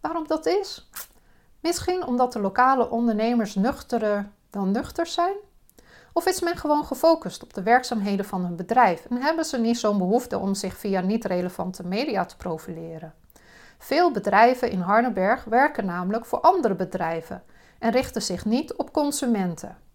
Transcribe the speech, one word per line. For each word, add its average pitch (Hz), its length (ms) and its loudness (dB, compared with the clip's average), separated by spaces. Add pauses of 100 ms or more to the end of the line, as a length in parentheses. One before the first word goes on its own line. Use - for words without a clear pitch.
Waarom 311 260 -4
dat 311 180 -2
is? 392 440 -2 (680)
Misschien 349 460 -2
omdat 247 280 0
de 226 60 -6
lokale 247 500 2
ondernemers 226 680 0
nuchterder 208 720 -2 (200)
dan 196 220 -2
nuchter 277 340 -2
zijn? 349 280 -2 (800)
Of 339 120 -2
is 370 160 0
men 339 160 -2
gewoon 294 280 0
gefocust 320 580 0
op - 100 -20
de 190 100 -8
werkzaamheden 202 640 2
van 185 160 -4
hun 175 140 -4
bedrijf 190 500 4
en 247 160 -4
hebben 320 240 0
ze 269 120 -4
niet 233 220 0
zo'n 208 180 2
behoefte 196 400 0
om 196 160 -2
zich 196 240 -6
via 190 240 0
niet-relevante 185 840 -2
media 196 380 -2
te - 120 -20
profileren? 160 760 -10 (640)
Veel 330 340 2
bedrijven 220 600 4
in 190 80 -2
Hardenberg 208 640 2
werken 240 420 2
namelijk 185 400 -4
voor - 160 -4
andere 302 340 4
bedrijven 165 680 -6 (360)
en 226 120 2
richten 254 300 0
zich 180 240 -4
niet 226 280 0
op - 200 -6
consumenten. 240 840 0 (180)